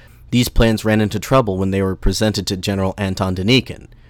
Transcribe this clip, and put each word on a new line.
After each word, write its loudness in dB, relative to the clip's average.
These 2
plans 2
ran 2
into -2
trouble 0
when -2
they 0
were -2
presented -2
to -4
General -2
Anton -2
Denikin, 0